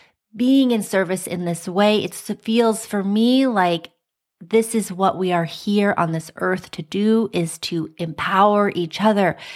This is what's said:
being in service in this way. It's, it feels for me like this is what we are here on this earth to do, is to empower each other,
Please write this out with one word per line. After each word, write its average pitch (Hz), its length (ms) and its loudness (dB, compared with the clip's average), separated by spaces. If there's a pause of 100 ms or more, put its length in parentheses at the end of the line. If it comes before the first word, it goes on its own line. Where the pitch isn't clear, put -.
(360)
being 254 340 4
in 220 140 0
service 185 420 -2
in 175 180 -6
this 170 220 -4
way. 202 380 2
It's, - 260 -12
it 202 100 -8
feels 226 460 0
for 202 160 -4
me 233 460 2
like 180 420 0 (500)
this 220 360 0
is 196 160 -2
what 185 260 0
we 185 140 -2
are 170 140 0
here 202 520 0
on 165 140 -2
this 160 240 -6
earth 180 360 -4
to 165 100 -12
do, 214 500 0
is 170 260 -4
to - 400 -6
empower 196 760 2
each 170 280 -4
other, 202 360 2 (200)